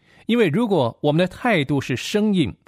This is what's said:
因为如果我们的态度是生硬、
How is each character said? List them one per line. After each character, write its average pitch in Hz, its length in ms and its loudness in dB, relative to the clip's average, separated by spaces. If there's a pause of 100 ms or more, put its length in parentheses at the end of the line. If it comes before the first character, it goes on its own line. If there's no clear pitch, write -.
(240)
因 233 140 0
为 214 100 4
如 208 200 0
果 139 340 0
我 147 100 2
们 156 60 2
的 185 80 2
态 185 380 -2
度 139 160 -2
是 123 160 -4
生 214 360 -2
硬、 170 220 0 (140)